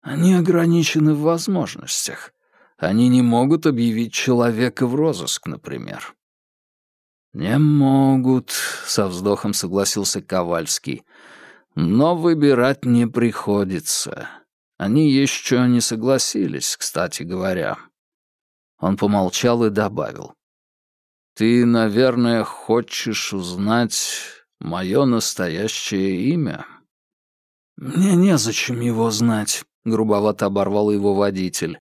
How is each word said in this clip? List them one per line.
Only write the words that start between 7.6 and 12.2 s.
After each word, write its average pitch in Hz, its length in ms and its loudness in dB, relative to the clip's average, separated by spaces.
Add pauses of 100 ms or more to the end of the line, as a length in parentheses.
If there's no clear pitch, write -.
со 101 220 -2
вздохом 98 440 -2
согласился 98 680 -2
Ковальский. 85 840 -4 (680)
"Но 123 420 2
выбирать 143 680 2